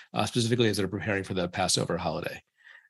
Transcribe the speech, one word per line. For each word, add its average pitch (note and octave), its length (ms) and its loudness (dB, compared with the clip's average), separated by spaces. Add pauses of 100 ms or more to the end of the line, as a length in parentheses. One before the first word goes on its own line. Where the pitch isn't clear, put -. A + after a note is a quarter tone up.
(140)
uh, A2 100 2
specifically A#2 440 2
as G2 80 0
they're G2 100 0
preparing G2+ 360 -2
for G2 120 -6
the F2 140 0
Passover F2+ 480 0
holiday. E2 440 -4 (480)